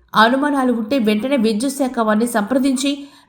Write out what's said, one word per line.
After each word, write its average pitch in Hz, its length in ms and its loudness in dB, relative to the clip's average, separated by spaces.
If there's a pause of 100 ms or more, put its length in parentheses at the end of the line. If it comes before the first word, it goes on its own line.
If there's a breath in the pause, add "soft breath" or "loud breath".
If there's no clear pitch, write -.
(160)
అనుమానాలు 262 580 2
ఉంటే 233 260 -2
వెంటనే 214 380 0
విద్యుత్ 226 380 0
శాఖ 254 240 -4
వారిని 214 280 0
సంప్రదించి 262 800 -2 (220 loud breath)